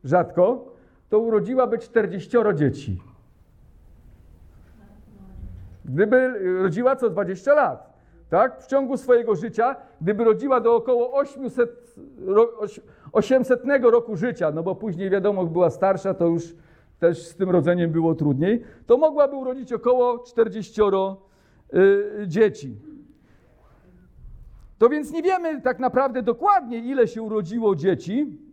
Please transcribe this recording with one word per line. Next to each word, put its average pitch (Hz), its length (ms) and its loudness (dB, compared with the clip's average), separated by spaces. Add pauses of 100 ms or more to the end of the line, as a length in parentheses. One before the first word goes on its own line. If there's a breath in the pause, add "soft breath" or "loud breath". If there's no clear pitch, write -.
rzadko, 180 680 0 (360 soft breath)
to 214 100 2
urodziłaby 226 580 0
czterdzieścioro 175 760 0
dzieci. 127 480 -2 (2750)
Gdyby 220 480 2 (280)
rodziła 233 340 0
co 240 140 0
dwadzieścia 190 440 -2
lat, 214 400 -2 (360 soft breath)
tak? 233 340 0
W - 40 -20
ciągu 269 300 0
swojego 233 380 2
życia, 233 400 -2 (260 loud breath)
gdyby 202 220 0
rodziła 233 380 2
do 233 140 4
około 240 380 0
osiemset, 262 840 -4 (300)
ro-, 214 340 2
oś-, - 220 -10 (300 loud breath)
osiemsetnego 254 800 2
roku 233 240 2
życia, 175 360 -4
no 160 120 -4
bo 185 120 -4
później 190 340 -6
wiadomo, 190 360 0
była 165 240 2
starsza, 190 440 -2
to 170 140 0
już 170 280 -4 (440 soft breath)
też 170 280 0
z - 80 -20
tym 185 140 -2
rodzeniem 175 420 2
było 165 240 0
trudniej, 160 480 0 (220 loud breath)
to 240 120 4
mogłaby 294 380 2
urodzić 254 380 -8
około 247 460 0
czterdzieścioro, 196 960 -2 (560 soft breath)
y, 202 540 2
dzieci. 170 480 0 (2000 soft breath)
To 233 120 6
więc 302 220 -6
nie 330 100 -6
wiemy 339 400 -2
tak 254 180 -2
naprawdę 254 440 0
dokładnie, 240 540 0
ile 240 300 0
się 226 140 -8
urodziło 214 540 -2
dzieci, 185 640 -2 (160)